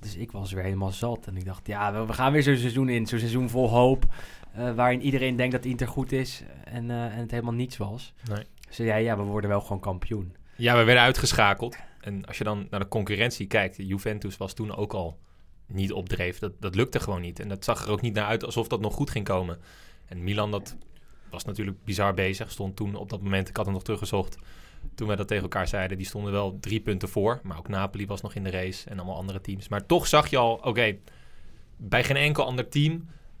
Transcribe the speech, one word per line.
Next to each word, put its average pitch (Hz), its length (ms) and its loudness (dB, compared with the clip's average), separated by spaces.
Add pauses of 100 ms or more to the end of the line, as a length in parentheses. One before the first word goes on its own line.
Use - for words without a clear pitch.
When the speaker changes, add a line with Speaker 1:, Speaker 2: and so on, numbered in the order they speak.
Speaker 1:
dus 101 160 -10
ik 107 160 -8
was 95 200 -6
weer 92 120 -2
helemaal 95 280 0
zat. 117 340 -4
En 92 100 -8
ik 92 80 -6
dacht, 92 220 -10
"Ja, 104 260 0
we, 110 140 -2
we 110 60 -2
gaan 131 200 2
weer 147 100 6
zo'n 135 140 6
seizoen 127 320 0
in. 117 180 2
Zo'n 113 120 -2
seizoen 120 300 0
vol 120 220 2
hoop, 127 340 8 (480)
eh, 120 220 -2
waarin 123 280 4
iedereen 131 340 2
denkt 127 160 2
dat 123 120 0
Inter 123 240 -2
goed 127 240 -2
is 131 300 -2 (220)
en, 120 260 -6
eh, 120 140 -2
en 113 140 -6
het 117 120 -6
helemaal 120 220 -2
niets 123 240 -2
was." 104 360 -8 (180)
Speaker 2:
Nee. 104 140 -4 (240)
Speaker 1:
Dus - 80 -16
ja, 113 200 2
ja, 110 200 2
we 104 60 -2
worden 101 280 0
wel 101 100 4
gewoon 98 200 -4
kampioen. 95 560 -4 (200)
Speaker 2:
Ja, 120 200 6
we 117 80 8
werden 123 200 10
uitgeschakeld. 120 720 4 (240)
En 98 260 -8
als - 120 -10
je 120 60 -2
dan 104 260 -2
naar 101 100 -2
de 95 80 -2
concurrentie 101 580 0
kijkt, 98 320 2
Juventus 98 580 -4
was 95 180 -6
toen 107 220 -6
ook 101 160 -2
al 85 260 -6 (480)
niet 98 260 0
opdreef. 92 460 -2
Dat, 104 220 -6
dat 92 140 -4
lukte 113 260 2
gewoon 92 200 -2
niet. 87 200 -8
En 104 80 -8
dat 98 160 -8
zag - 200 0
er 104 60 -2
ook 104 100 2
niet 117 140 -2
naar 107 120 2
uit 107 180 0
alsof 113 240 -2
dat 113 120 0
nog 104 140 0
goed 143 160 -2
ging 107 140 -4
komen. 92 340 0 (480)
En 87 180 -10
Milan, 104 260 0
dat 101 260 -6 (540)
was - 140 -12
natuurlijk 98 400 -4
bizar 98 300 2
bezig. 98 360 0
Stond 95 260 -6
toen 104 180 -4
op 95 160 -10
dat 98 120 -6
moment, 98 260 0
ik - 80 -8
had 107 80 0
het 98 100 -2
nog 92 100 -4
teruggezocht, - 540 -2 (560)
toen 113 120 -4
wij 104 100 0
dat 101 120 -2
tegen 104 140 0
elkaar 92 260 -2
zeiden, 95 300 -2
die 95 80 -6
stonden 104 260 -6
wel 98 280 0
drie 101 200 -4
punten 95 280 -2
voor. 107 340 2
Maar 87 160 -10
ook - 100 -10
Napoli 101 380 -4
was 98 140 -6
nog - 140 -10
in 101 100 -6
de 95 60 -4
race 92 400 -6
en 101 80 -10
allemaal 90 180 -6
andere 95 240 -6
teams. 98 280 -8
Maar 101 180 -2
toch 170 200 4
zag 151 240 6
je 139 60 0
al, 117 260 6
oké, 110 340 2 (800)
bij 117 280 2
geen 139 120 0
enkel 147 280 2
ander 127 240 -4
team 160 400 2 (320)